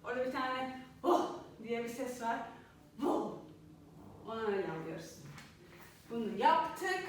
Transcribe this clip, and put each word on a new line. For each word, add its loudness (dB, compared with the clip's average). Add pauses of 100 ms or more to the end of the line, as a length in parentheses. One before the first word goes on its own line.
Orada 0
bir -2
tane -2 (220)
oh 6 (300)
diye -2
bir -4
ses -4
var. 2 (580)
Wow. 2 (880)
Onu -2
öyle 2
alıyoruz. -6 (920)
Bunu 0
yaptık. 6